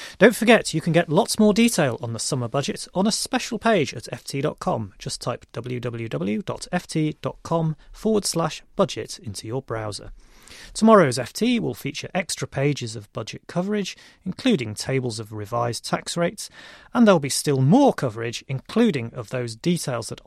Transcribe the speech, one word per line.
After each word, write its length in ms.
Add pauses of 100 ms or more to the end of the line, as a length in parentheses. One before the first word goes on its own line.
(180)
Don't 160
forget, 400
you 60
can 120
get 160
lots 300
more 160
detail 480
on 120
the 40
summer 300
budget 460
on 120
a 60
special 480
page 340
at 180
F 120
T 160
dot 180
com. 400
Just 220
type 320
W 260
W 300
W 340
dot 300
F 160
T 340
dot 220
com 320 (160)
forward 320
slash 400 (100)
budget 460
into 260
your 160
browser. 480 (600)
Tomorrow's 440
F 160
T 280
will 140
feature 380
extra 360
pages 480
of 160
budget 340
coverage, 500 (280)
including 500
tables 460
of 120
revised 520
tax 320
rates, 340 (420)
and 140
there'll 140
be 80
still 320
more 320
coverage, 560
including 640
of 160
those 240
details 540
that 180